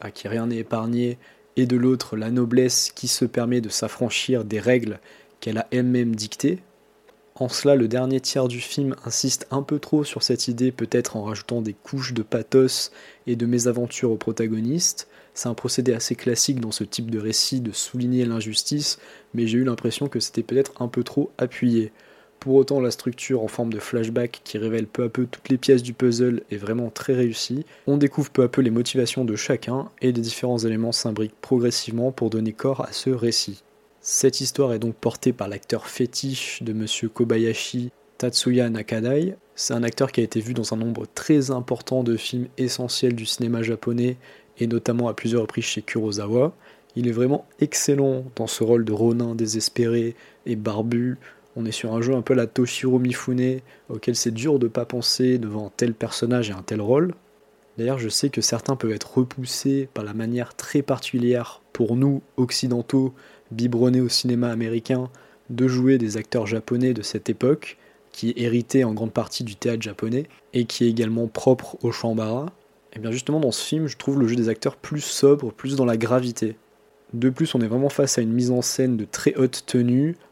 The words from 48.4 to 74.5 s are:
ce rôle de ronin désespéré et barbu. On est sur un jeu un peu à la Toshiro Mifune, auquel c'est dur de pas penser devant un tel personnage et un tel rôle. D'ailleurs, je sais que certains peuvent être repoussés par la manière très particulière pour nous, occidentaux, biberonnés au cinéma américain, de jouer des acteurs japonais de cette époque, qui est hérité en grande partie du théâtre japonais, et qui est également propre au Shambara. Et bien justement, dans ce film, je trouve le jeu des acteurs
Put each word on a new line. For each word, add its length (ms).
ce 160
rôle 220
de 80
ronin 420
désespéré 800
et 100
barbu. 640
On 80
est 80
sur 200
un 80
jeu 140
un 60
peu 120
à 40
la 100
Toshiro 520
Mifune, 600
auquel 260
c'est 160
dur 280
de 100
pas 160
penser 540
devant 280
un 80
tel 180
personnage 560
et 40
un 120
tel 140
rôle. 340
D'ailleurs, 220
je 100
sais 200
que 120
certains 360
peuvent 140
être 260
repoussés 760
par 120
la 80
manière 420
très 260
particulière 800
pour 220
nous, 260
occidentaux, 760
biberonnés 500
au 80
cinéma 420
américain, 580
de 180
jouer 300
des 200
acteurs 280
japonais 480
de 80
cette 280
époque, 480
qui 180
est 120
hérité 420
en 100
grande 200
partie 300
du 120
théâtre 260
japonais, 460
et 120
qui 200
est 40
également 360
propre 560
au 100
Shambara. 560
Et 60
bien 120
justement, 280
dans 120
ce 140
film, 220
je 100
trouve 220
le 80
jeu 80
des 140
acteurs 260